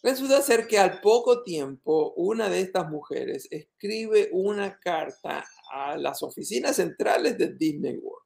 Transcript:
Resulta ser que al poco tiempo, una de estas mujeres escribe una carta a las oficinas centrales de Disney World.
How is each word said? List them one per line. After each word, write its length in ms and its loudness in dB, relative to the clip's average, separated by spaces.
Resulta 400 2
ser 260 2
que 100 2
al 240 4
poco 400 4
tiempo, 720 -2
una 320 0
de 140 0
estas 280 -2
mujeres 600 -8
escribe 840 0
una 480 -2
carta 640 -4
a 260 -6
las 240 -4
oficinas 540 -4
centrales 640 0
de 160 -2
Disney 420 -2
World. 280 -14